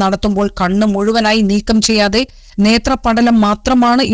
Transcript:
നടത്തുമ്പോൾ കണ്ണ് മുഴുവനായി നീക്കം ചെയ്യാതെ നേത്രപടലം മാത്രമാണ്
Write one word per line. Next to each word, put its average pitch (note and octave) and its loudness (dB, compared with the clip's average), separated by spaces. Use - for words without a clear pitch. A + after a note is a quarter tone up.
നടത്തുമ്പോൾ G3+ -2
കണ്ണ് G3 0
മുഴുവനായി A3 0
നീക്കം G#3 0
ചെയ്യാതെ G#3+ 0
നേത്രപടലം A#3 0
മാത്രമാണ് A#3+ 0